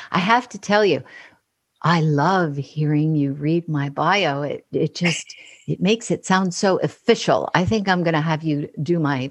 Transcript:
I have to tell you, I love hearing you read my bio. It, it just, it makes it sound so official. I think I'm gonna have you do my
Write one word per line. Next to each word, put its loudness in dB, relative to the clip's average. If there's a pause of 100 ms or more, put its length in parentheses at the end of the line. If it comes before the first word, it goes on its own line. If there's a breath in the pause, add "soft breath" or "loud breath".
(100)
I 0
have 2
to -14
tell 2
you, 2 (760 loud breath)
I 4
love 2
hearing 0
you 0
read -2
my -2
bio. 0
It, -8
it -2
just, -4 (320 loud breath)
it -4
makes 0
it -2
sound 0
so 0
official. 0
I 2
think 0
I'm 2
gonna 0
have -2
you -2 (140)
do 0
my -2